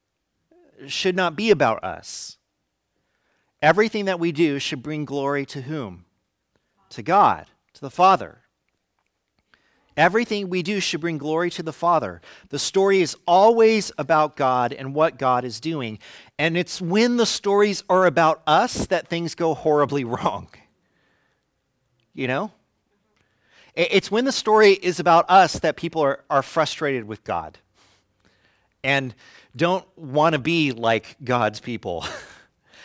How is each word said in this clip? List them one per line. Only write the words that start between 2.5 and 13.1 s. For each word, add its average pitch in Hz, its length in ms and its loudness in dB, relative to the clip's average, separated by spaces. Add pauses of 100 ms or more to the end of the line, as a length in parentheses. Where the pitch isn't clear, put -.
Everything 202 440 2
that 185 140 -2
we 170 140 -2
do 143 260 0
should 135 240 -8
bring 151 220 -8
glory 139 400 -4
to 139 160 -12
whom? 117 420 -10 (840)
To - 120 -14
God, 120 460 2 (260)
to - 60 -20
the 135 100 -12
Father. 175 500 2 (1600)
Everything 196 540 0
we 180 140 -2
do 196 180 -4
should 170 180 -4
bring 165 180 -4
glory 156 340 -2
to 170 120 -10
the 156 80 -8
Father. 147 480 0 (300)
The 143 100 -6
story 196 420 2
is 156 140 -2 (100)